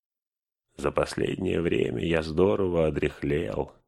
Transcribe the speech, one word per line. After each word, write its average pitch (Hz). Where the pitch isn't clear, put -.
За 71
последнее 87
время -
я 82
здорово 87
одряхлел. 73